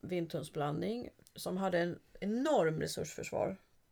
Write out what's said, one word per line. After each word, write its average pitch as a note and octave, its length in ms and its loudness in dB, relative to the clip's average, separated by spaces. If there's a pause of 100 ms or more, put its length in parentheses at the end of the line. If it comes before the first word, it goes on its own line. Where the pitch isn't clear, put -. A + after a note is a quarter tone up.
vinthundsblandning, E3 1080 -2 (260)
som F3+ 220 -4
hade F#3+ 220 2
en F3 200 0 (200)
enorm G#3 600 4
resursförsvar - 760 -2 (340)